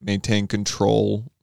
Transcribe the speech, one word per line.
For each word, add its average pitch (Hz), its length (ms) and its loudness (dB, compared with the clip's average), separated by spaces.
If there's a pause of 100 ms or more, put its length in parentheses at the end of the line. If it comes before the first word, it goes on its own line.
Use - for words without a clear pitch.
maintain 101 460 0
control 104 840 0 (120)